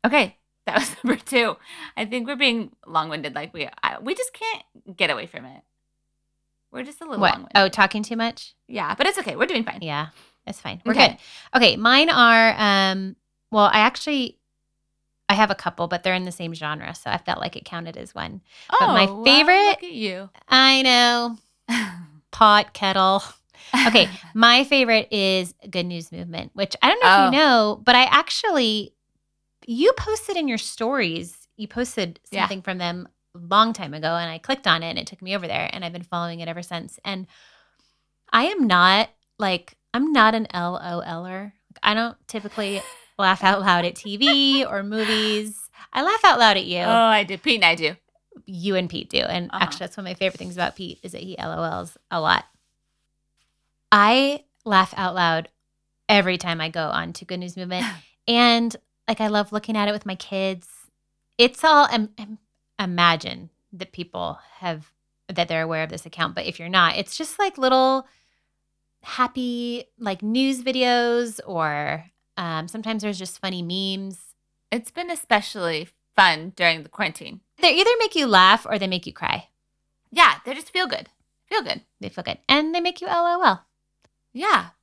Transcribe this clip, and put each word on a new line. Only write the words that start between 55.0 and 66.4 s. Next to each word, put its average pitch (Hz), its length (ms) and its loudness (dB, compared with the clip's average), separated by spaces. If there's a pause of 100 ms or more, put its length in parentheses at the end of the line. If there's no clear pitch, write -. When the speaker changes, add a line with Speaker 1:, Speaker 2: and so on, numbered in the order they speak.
Speaker 2:
loud 165 340 0 (580)
every 185 300 4
time 165 240 -6
I 160 80 -6
go 160 180 -4
on 165 260 -4
to - 120 -18
Good 180 140 -10
News 180 180 -12
Movement. 180 340 -6
Speaker 1:
<laughs> 180 40 -14 (320)
Speaker 2:
And, 233 460 4 (340)
like, 220 120 -4
I 214 80 0
love 208 240 -2
looking 214 240 -6
at 208 140 0
it - 20 -2
with 208 140 -8
my 190 100 -8
kids. 190 520 -6 (720)
It's 247 240 4
all, 294 280 6
im-, 214 260 -2
im-, 214 200 -16 (420)
imagine 175 720 0 (240)
that 185 200 -14
people 170 440 -8 (220)
have, 165 320 -10 (360)
that 175 200 -2
they're 160 160 -2
aware 160 200 -4
of 160 60 -8
this 170 160 -14
account. 170 300 -6
But - 100 -8